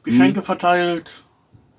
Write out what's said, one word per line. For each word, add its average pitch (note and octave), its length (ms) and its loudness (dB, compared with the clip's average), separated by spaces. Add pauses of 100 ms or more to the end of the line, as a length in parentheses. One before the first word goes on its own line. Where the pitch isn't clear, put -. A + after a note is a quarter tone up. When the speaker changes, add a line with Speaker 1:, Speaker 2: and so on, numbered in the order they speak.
Speaker 1:
Geschenke B3 380 2
Speaker 2:
Mhm. - 40 -6
Speaker 1:
verteilt, F3 800 -2 (540)